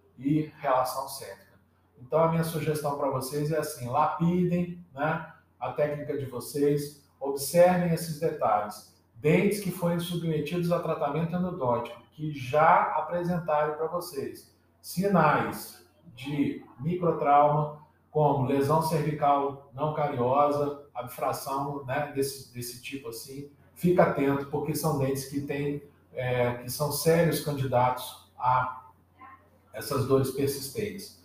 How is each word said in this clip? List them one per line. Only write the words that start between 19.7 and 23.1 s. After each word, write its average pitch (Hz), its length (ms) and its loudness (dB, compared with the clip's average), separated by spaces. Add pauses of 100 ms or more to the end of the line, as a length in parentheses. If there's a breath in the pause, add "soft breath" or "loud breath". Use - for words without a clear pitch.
não 147 200 -2
cariosa, 143 880 0 (100)
abfração, 139 920 -6
né, 143 280 -4
desse, - 400 -4
desse 120 280 -12
tipo 131 280 -12
assim, 135 400 -12 (240 soft breath)